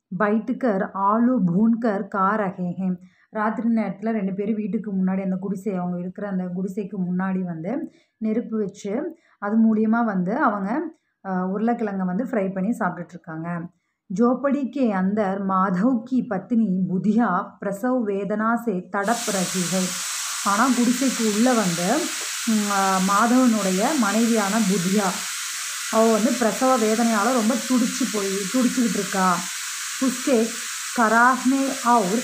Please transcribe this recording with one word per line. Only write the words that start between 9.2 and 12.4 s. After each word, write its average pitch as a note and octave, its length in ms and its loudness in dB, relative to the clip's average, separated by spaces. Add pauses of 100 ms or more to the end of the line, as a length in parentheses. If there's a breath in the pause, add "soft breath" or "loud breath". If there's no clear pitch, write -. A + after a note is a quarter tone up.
அது A3 360 2
மூலியமா A3 300 2
வந்து F#3+ 320 0
அவங்க, A3 460 0 (420 soft breath)
ஆ, F#3 220 -2
உருளைக்கிழங்கை G#3 600 -2
வந்து F3+ 180 -2
fry G3 280 -2